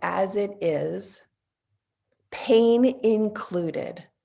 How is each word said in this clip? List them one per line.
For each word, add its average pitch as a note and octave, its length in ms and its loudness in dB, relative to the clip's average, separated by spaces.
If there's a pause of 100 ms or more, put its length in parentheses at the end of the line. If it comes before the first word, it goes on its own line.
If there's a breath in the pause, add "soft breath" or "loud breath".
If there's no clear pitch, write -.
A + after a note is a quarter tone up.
as F#3 340 -2
it G3+ 260 -4
is, E3 600 -4 (1080)
pain A#3 540 4
included, G#3+ 1160 -2 (220)